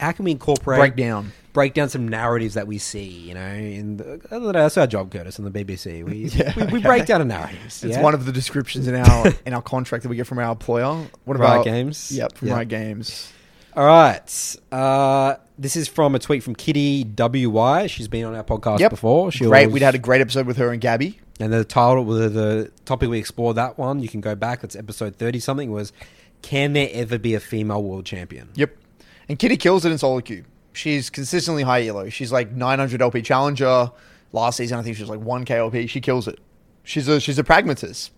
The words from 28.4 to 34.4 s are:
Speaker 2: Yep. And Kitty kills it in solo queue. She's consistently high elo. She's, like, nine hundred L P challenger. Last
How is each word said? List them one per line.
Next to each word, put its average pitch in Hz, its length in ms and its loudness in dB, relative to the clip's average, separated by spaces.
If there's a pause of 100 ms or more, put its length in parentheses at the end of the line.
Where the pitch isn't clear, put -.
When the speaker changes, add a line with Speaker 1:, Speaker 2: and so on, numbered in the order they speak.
Speaker 2:
Yep. 143 200 0 (520)
And 147 100 -6
Kitty 247 180 2
kills 180 300 2
it 165 60 2
in 156 60 -2
solo 131 220 0
queue. 101 240 -12 (280)
She's 147 360 -4
consistently 156 540 -4
high 123 240 2
elo. 101 240 -8
She's, 117 220 -10
like, 120 200 0
nine 127 280 0
hundred 127 200 -2
L 123 120 4
P 123 100 -2
challenger. 131 680 2 (420)
Last 117 240 0